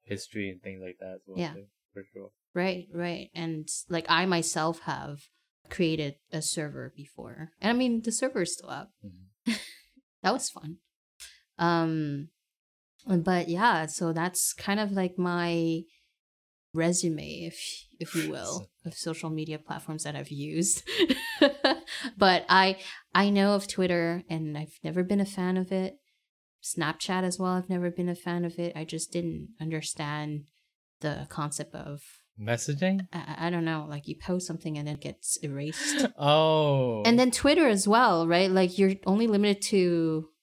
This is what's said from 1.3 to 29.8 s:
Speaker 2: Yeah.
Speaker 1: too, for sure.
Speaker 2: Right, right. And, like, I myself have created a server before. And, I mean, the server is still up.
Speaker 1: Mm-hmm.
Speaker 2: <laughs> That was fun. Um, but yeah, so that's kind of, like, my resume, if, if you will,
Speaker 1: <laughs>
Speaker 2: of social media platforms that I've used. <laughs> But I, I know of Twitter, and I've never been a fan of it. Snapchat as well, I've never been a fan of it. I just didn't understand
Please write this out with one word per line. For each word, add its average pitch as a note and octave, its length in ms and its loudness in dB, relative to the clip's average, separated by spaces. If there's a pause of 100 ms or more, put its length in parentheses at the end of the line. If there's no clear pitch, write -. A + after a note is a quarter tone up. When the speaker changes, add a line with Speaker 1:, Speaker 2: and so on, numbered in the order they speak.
Speaker 2:
Yeah. E3 160 -6
Speaker 1:
too, G2 120 -18 (260)
for G2 120 -16 (100)
sure. G2 160 -18 (240)
Speaker 2:
Right, F3+ 400 -4
right. F3 400 -6
And, E3 340 -8 (200)
like, E3 200 -4
I E3+ 160 2
myself E3 580 0
have C#3+ 360 -8 (520)
created D#3 460 -2 (140)
a D#3 120 -6
server C#3 520 -6
before. - 560 -16 (100)
And, G#3+ 100 2
I - 60 2
mean, A#3+ 260 2
the A3+ 100 -2
server A#3 300 -2
is E3+ 100 -2
still - 180 -12
up. C3+ 220 -12 (120)
Speaker 1:
Mm-hmm. F#2+ 540 -8
Speaker 2:
<laughs> - 640 -20
That F#3 100 2
was C4 160 -4
fun. D#3 280 -12 (840)
Um, D#3+ 720 0 (760)
but F3+ 420 2
yeah, F3 380 2
so E3 260 -2
that's E3+ 400 0
kind G3+ 280 -2
of, G3+ 120 -2
like, F#3 260 -2
my E3+ 640 0 (920)
resume, D#3+ 720 0
if, - 120 -12 (420)
if E3 140 -8
you D#3 160 -2
will, C#3 460 -8
Speaker 1:
<laughs> - 80 -20
Speaker 2:
of E3 100 -10
social D#3+ 360 -8
media D#3 280 -6
platforms D3+ 460 -10
that D3 120 -8
I've C#3 140 -10
used. D3+ 580 -2 (520)
<laughs> C#4 100 8 (680)
But F#3 300 6
I, F#3+ 280 6 (380)
I G3+ 160 6
know G3+ 240 6
of G3 120 0
Twitter, F3 600 0
and D#3 300 -4
I've D#3 260 -10
never E3+ 180 0
been G3+ 180 2
a G3 60 2
fan F#3 300 -2
of F#3 160 -2
it. F#3+ 220 -2 (680)
Snapchat E3+ 600 -2
as F#3 160 -2
well, F3+ 140 0
I've F3+ 180 -2
never F3 200 0
been F3 200 -2
a E3+ 40 -2
fan F3 300 -4
of E3+ 140 -6
it. E3+ 180 -4
I D#3 80 -8
just D#3+ 280 -8
didn't E3 360 -4 (120)
understand D3+ 840 -6 (560)